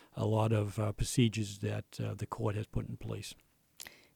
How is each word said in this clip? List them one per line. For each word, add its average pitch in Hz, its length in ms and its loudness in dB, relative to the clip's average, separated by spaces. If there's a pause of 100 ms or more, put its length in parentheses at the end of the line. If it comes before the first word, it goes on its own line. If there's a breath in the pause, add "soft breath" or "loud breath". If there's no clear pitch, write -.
(160 soft breath)
a 113 100 0
lot 110 280 4
of, 104 260 0
uh, 101 140 0
procedures 107 640 2
that, 107 440 -6
uh, 107 140 -4
the 107 100 -6
court 110 300 -2
has 107 120 -4
put 110 200 -4
in 120 80 -8
place. 107 400 -8 (800 loud breath)